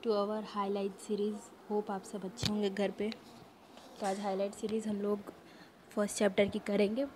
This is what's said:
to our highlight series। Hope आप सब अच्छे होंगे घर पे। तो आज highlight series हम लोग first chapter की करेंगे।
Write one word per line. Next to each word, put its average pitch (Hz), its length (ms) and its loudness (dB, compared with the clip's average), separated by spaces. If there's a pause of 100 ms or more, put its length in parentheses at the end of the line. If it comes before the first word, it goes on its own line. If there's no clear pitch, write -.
to 226 160 4
our 208 180 2 (160)
highlight 196 480 0
series। 208 480 -2 (220)
Hope 208 200 0
आप 196 120 -4
सब 196 220 -8
अच्छे - 220 -4
होंगे 208 220 2
घर 196 220 2
पे। 208 180 -2 (880)
तो 214 60 -2
आज 196 140 0
highlight 202 340 0
series 214 340 -2
हम 202 140 0
लोग 202 300 0 (580)
first 208 280 0
chapter 202 300 6
की 208 120 -2
करेंगे। 208 460 2 (100)